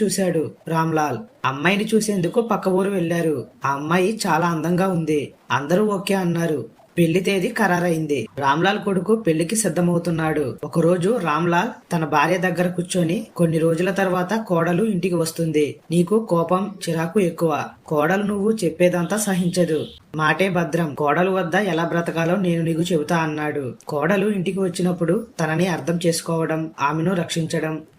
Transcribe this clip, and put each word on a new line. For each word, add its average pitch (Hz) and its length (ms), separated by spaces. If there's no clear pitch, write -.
చూశాడు 180 480
రామ్లాల్. 156 500
అమ్మాయిని 156 400
చూసేందుకు 202 460
పక్క 220 280
ఊరు 190 220
వెళ్లారు. 170 560
ఆ 139 40
అమ్మాయి 175 580
చాలా 165 200
అందంగా 170 420
ఉంది. 156 440
అందరూ 143 360
ఓకే 202 280
అన్నారు. 170 720
పెళ్లి 170 220
తేదీ 196 280
ఖరారైంది. 170 760
రామ్లాల్ 160 400
కొడుకు 196 380
పెళ్లికి 165 400
సిద్ధమవుతున్నాడు. 160 1080
ఒకరోజు 175 520
రామ్లాల్ 175 760
తన 165 120
భార్య 156 340
దగ్గర 180 300
కూర్చొని, 175 580
"కొన్ని 165 220
రోజుల 165 320
తర్వాత 185 560
కోడలు 175 380
ఇంటికి 185 300
వస్తుంది. 160 600
నీకు 175 360
కోపం, 180 480
చిరాకు 170 320
ఎక్కువ. 165 440
కోడలు 160 360
నువ్వు 208 280
చెప్పేదంతా 175 680
సహించదు. 175 680
మాటే 156 320
భద్రం. 165 460
కోడలు 156 360
వద్ద 180 240
ఎలా 180 300
బ్రతకాలో 165 520
నేను 175 260
నీకు 165 200
చెబుతా," 175 340
అన్నాడు. 151 580
కోడలు 185 400
ఇంటికి 190 320
వచ్చినప్పుడు 175 640
తనని 160 260
అర్థం 165 400
చేసుకోవడం, 160 640
ఆమెను 160 340
రక్షించడం 160 680